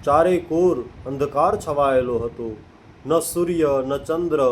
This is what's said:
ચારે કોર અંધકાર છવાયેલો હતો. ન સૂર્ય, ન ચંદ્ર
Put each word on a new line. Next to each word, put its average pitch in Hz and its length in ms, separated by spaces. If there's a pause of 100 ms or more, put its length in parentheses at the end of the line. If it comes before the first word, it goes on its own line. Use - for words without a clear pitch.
ચારે 170 340
કોર 170 380 (300)
અંધકાર 143 500
છવાયેલો 131 640
હતો. 117 380 (500)
ન 160 140
સૂર્ય, 160 640
ન 139 100
ચંદ્ર 160 560